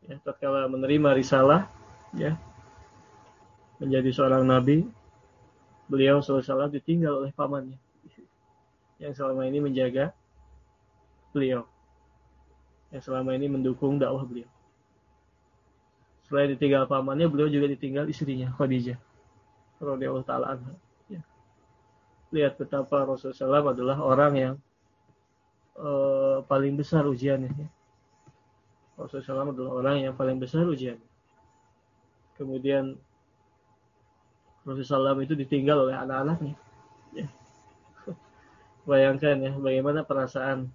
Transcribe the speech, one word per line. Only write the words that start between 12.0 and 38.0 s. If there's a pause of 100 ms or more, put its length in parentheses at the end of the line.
yang
selama
ini
mendukung
dakwah
beliau. (1800)
Selain
ditinggal
pamannya,
beliau
juga
ditinggal
istrinya,
Khadijah (800)
radhiyallahu
taala
anha. (340)
Ya. (1120)
Lihat
betapa
Rasulullah
sallallahu
alaihi
wasallam (120)
adalah
orang
yang, (1200)
eh, (120)
paling
besar
ujiannya.
Ya. (1300)
Rasulullah
sallallahu
alaihi
wasallam
adalah
orang
yang
paling
besar
ujiannya. (1300)
Kemudian (1700)
Rasulullah
sallallahu
alaihi
wasallam
itu (140)
ditinggal (100)
oleh
anak-anaknya. (600)
Ya. (760)